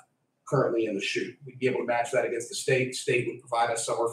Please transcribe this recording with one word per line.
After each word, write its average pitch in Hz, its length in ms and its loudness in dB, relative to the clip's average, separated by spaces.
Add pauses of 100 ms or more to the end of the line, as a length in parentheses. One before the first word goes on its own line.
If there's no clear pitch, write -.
(460)
currently 117 380 2
in 104 100 0
the 98 60 -2
chute. 98 340 -4 (120)
We'd 123 120 -16
be 123 80 2
able 123 140 2
to 117 60 -4
match 120 260 0
that 120 140 2
against 113 240 -4
the - 40 -10
state. 127 400 2
State 123 320 0
would 113 140 -6
provide 117 300 0
us 117 160 -2
somewhere 117 260 0